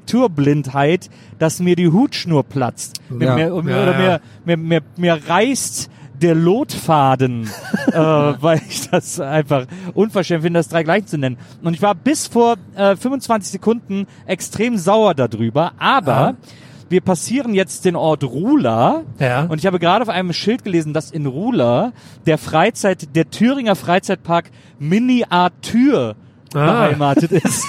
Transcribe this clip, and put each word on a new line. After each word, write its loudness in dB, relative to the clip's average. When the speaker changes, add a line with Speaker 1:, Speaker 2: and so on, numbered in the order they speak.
Speaker 1:
Architekturblindheit, 2
dass 0
mir 2
die 4
Hutschnur 2
platzt. -6
Mir, -4
Speaker 2:
Ja. 2
Speaker 1:
mir, -2
mir, -2
Speaker 3:
Ja, 0
Speaker 1:
oder 2
Speaker 3:
ja. 2
Speaker 1:
mir, 0
mir, -8
mir, 0
mir 2
reißt -2
der 4
Lotfaden, 0
<laughs> -4
äh, -2
weil 2
ich -10
das -2
einfach -2
unverschämt 0
finde, 0
das 0
drei 0
Gleichen 0
zu -6
nennen. -4
Und -2
ich -8
war 2
bis -2
vor, 2
äh, 2
fünfundzwanzig -4
Sekunden -4
extrem -4
sauer 2
darüber, -2
aber 0
Speaker 3:
Ja. 2
Speaker 1:
wir 0
passieren -2
jetzt -2
den 0
Ort 0
Ruhla. 2
Speaker 3:
Ja. 0
Speaker 1:
Und -4
ich -2
habe 0
gerade 2
auf -4
einem -4
Schild -2
gelesen, -2
dass -6
in -6
Ruhla 0
der 4
Freizeit-, -2
der 2
Thüringer 0
Freizeitpark -2
Miniatur 0
Speaker 3:
Ah. 2
Speaker 1:
beheimatet 2
ist. 0